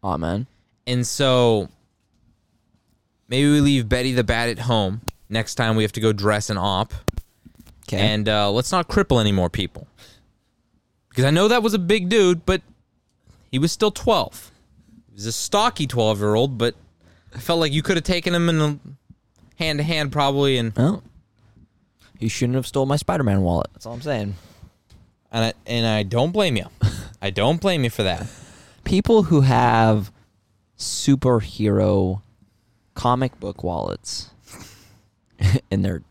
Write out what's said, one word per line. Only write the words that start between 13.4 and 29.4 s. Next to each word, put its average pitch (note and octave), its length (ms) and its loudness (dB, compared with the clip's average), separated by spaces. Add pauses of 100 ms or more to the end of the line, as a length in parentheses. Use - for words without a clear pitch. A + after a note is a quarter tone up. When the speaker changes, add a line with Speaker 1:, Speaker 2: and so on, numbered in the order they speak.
Speaker 2:
he B2+ 80 -2
was D#3+ 120 0
still G#3+ 200 0
twelve. - 580 -2 (600)
He - 60 -20
was G2+ 120 -12
a A#2 40 -6
stocky G#3+ 540 -2
twelve-year-old, A2 720 0
but A#2 160 0 (640)
I B2+ 40 -12
felt E3+ 200 -2
like D#3 140 0
you D3+ 100 0
could F#3 140 0
have D#3+ 80 -4
taken F3 280 -2
him E3+ 160 0
in D#3+ 120 2
a D3 180 -2 (800)
hand-to-hand D3+ 540 -2
probably. C#3 460 0
And A2+ 180 -4
Speaker 1:
Well, E3 280 0 (1120)
he A2+ 120 -4
shouldn't B2 260 -2
have C3 100 -2
stole C3+ 200 -2
my C#3 100 0
Spider-Man C3+ 460 0
wallet. F2 320 0
That's - 120 -20
all A#2 80 -12
I'm A#2+ 80 -12
saying. G#2+ 340 -4 (960)
Speaker 2:
And A2+ 140 -2
I, A2+ 80 -4 (140)
and A#2 180 -2
I G#2+ 180 0
don't A#2 280 0
blame F#3 240 0
you. F#2+ 100 -4 (280)
Speaker 1:
<laughs> - 280 -14
Speaker 2:
I G2 80 -4
don't A2 300 0
blame F3 240 0
you A#2+ 60 2
for - 140 -4
that. F2+ 220 -2 (600)
Speaker 1:
People G#3 380 4
who D#3+ 180 4